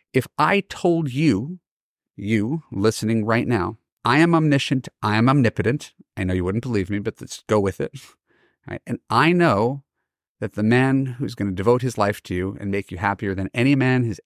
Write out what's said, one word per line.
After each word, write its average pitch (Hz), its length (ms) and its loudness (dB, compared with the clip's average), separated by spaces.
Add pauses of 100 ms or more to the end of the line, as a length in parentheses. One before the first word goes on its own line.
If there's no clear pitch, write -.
(140)
if 123 140 0 (100)
I 180 320 2
told 165 420 -2
you, 139 480 0 (560)
you 110 560 -2
listening 110 540 0
right 113 220 0
now, 107 300 -2 (280)
I 123 140 2
am 170 160 4
omniscient, 143 520 0 (140)
I 107 160 0
am 117 100 4
omnipotent. 123 640 0 (220)
I 98 80 -6
know 92 100 -2
you 92 120 0
wouldn't 101 180 -2
believe 104 260 -2
me, 104 100 -2
but 107 200 -8
let's - 280 -16
go 107 120 2
with 98 220 -2
it. 131 100 -6 (760)
Right? - 180 -12
And 120 140 -6 (100)
I 147 240 6
know 139 500 2 (560)
that 107 140 -6
the 104 100 -4
man 131 420 4 (120)
who's 127 180 -6
gonna 101 160 -4
devote 110 300 2
his 123 160 -4
life 104 260 -2
to 95 120 -6
you 95 240 -4
and 101 100 -8
make 98 220 -4
you 92 80 -10
happier 101 340 -2
than 95 200 -6
any 131 220 2
man 127 300 2
has 104 200 -6